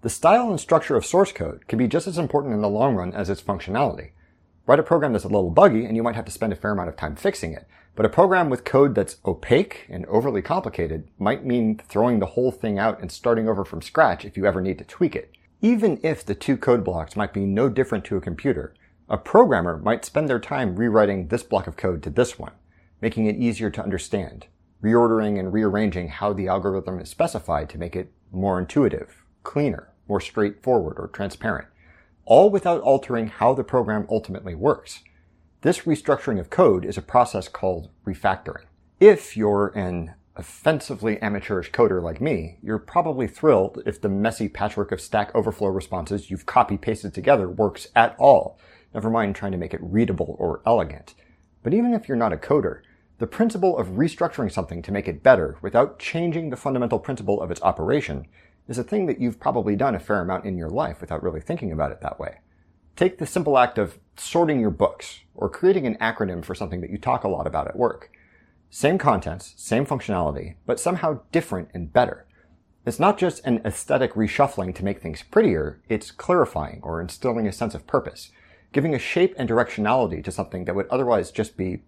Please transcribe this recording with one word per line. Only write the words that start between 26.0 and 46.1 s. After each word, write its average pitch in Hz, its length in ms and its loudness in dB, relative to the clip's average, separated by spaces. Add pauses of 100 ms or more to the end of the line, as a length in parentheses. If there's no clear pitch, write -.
how 101 280 -4
the 95 120 -4
algorithm 92 540 -2
is - 80 -14
specified - 600 -4
to - 100 -14
make 85 180 -8
it - 160 -8 (180)
more 92 280 -2
intuitive, - 680 -2 (180)
cleaner, - 460 -4 (180)
more 101 140 -2
straightforward 104 800 0
or - 100 -8
transparent, - 580 -6 (600)
all 185 240 8
without 180 320 0
altering 131 440 2
how 110 280 2
the 127 100 -4
program 107 460 0
ultimately 98 440 -4
works. 107 460 -2 (640)
This - 180 2
restructuring 139 580 0
of 90 120 -6
code 101 340 4
is 98 140 -6
a - 40 -8
process 117 460 2
called 87 400 -4 (180)
refactoring. - 600 -4 (340)
If 208 340 8
you're 104 340 2
an 90 460 -6 (220)
offensively 113 840 -2
amateurish 101 500 -4
coder 95 280 4
like 82 200 -6
me, 104 420 -4
you're 107 160 -4
probably 151 480 -2
thrilled 104 600 2
if - 140 -6
the 104 100 0
messy 104 380 0
patchwork 104 440 -4
of 110 80 -6
Stack - 340 -2
Overflow 104 340 0
responses 95 640 -6